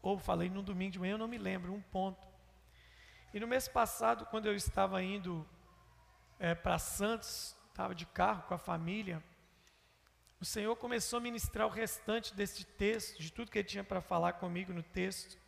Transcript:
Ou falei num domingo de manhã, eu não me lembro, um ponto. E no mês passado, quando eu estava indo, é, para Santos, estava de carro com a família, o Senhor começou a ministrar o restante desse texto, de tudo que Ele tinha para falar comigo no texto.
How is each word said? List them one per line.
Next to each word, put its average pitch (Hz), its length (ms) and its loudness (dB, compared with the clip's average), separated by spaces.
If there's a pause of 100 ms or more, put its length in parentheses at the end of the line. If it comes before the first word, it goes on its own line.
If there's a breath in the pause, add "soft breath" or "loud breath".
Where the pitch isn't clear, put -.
Ou 196 160 2
falei 180 320 2
num 196 140 -4
domingo 190 300 -2
de 185 60 -6
manhã, 185 140 0
eu 214 40 -2
não 226 100 -2
me 240 100 -6
lembro, 190 360 -2
um 208 80 -6
ponto. 190 440 -2 (1080 loud breath)
E 208 60 -2
no 226 80 -2
mês 254 200 4
passado, 226 600 4
quando 220 180 -2
eu 208 100 4
estava 190 480 2
indo, 180 420 -2 (960)
é, 170 160 4
para 170 240 2
Santos, - 760 -2 (140)
estava 190 240 -4
de 165 120 -8
carro 190 380 2
com - 100 -4
a 175 40 -2
família, 170 640 -4 (1160 soft breath)
o 170 60 -6
Senhor 214 320 0
começou 240 400 0
a 240 40 0
ministrar 226 460 0
o - 20 4
restante 220 640 -2
desse 196 300 -2
texto, 202 580 0
de 160 100 -8
tudo 226 200 -8
que 214 80 0
Ele 196 80 0
tinha 196 160 -4
para 190 160 -2
falar 175 340 2
comigo 180 380 -4
no 175 100 -4
texto. - 560 -4 (100)